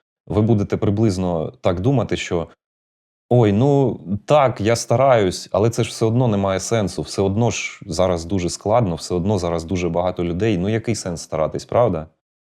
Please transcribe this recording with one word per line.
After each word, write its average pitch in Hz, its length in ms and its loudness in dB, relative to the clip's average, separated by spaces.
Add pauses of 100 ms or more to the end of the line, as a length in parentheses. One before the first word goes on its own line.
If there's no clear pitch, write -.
(280)
ви 98 140 0
будете 107 360 2
приблизно 95 760 0
так 90 280 -2
думати, 107 380 0
що 85 300 -4 (840)
"Ой, 120 220 4
ну, 135 480 2 (260)
так, 139 360 2
я 110 140 2
стараюсь, 117 760 2
але 101 180 2
це - 140 0
ж - 60 -6
все - 160 -2
одно 120 220 2
не 104 100 2
має 98 220 0
сенсу, 95 420 -2
все - 200 -4
одно 104 300 2
ж - 340 -8
зараз 87 400 0
дуже 87 240 -2
складно, 101 460 0
все 90 200 -6
одно 95 220 0
зараз 85 260 -2
дуже 90 260 -2
багато 87 340 -2
людей, 90 340 0
ну 92 120 -2
який 104 260 -2
сенс 85 260 -8
старатись, 78 440 -4
правда?" 95 420 0 (480)